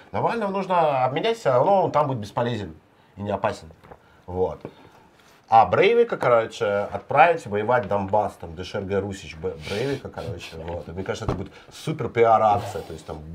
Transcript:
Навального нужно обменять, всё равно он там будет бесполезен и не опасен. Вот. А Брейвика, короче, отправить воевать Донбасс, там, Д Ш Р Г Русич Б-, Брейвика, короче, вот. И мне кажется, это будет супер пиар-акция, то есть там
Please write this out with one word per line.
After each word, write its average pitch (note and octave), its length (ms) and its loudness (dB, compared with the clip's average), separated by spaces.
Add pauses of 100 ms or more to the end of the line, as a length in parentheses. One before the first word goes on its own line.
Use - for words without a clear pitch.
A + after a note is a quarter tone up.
(140)
Навального F#3+ 380 -2
нужно E3+ 540 0
обменять, E3+ 320 -2
всё C#3 140 0
равно F3 320 4
он C#3+ 80 -2
там D3 160 2
будет C3 120 -4
бесполезен G#2 540 -4 (440)
и G2 40 -12
не G#2 100 -4
опасен. G2 360 -2 (580)
Вот. F2+ 340 -2 (880)
А A#2+ 180 8
Брейвика, G#3 500 4
короче, A#2 480 2
отправить G#2+ 800 2
воевать G#2+ 420 0
Донбасс, G2+ 540 0
там, E2 140 -14
Д F2+ 80 -10
Ш G#2 160 -8
Р G2 60 -6
Г G2 160 -2
Русич F#2+ 340 -8
Б-, F2 180 -6 (160)
Брейвика, B2 400 -4
короче, E2 460 -12 (100)
вот. E2+ 220 -10
И E2+ 40 -12
мне F#2 120 -8
кажется, G#2+ 220 -8
это G2 100 -4
будет F#2 160 -10 (200)
супер - 380 -8
пиар-акция, A2 720 4
то - 120 -14
есть D#2 120 -14
там D#2 120 -10 (180)